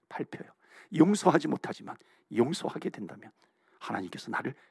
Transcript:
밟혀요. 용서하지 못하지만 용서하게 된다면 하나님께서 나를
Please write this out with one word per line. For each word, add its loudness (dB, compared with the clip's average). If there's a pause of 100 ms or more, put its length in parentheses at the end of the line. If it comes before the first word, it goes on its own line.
밟혀요. -12 (460)
용서하지 6
못하지만 -6 (400)
용서하게 0
된다면 -12 (460)
하나님께서 -8
나를 -6 (160)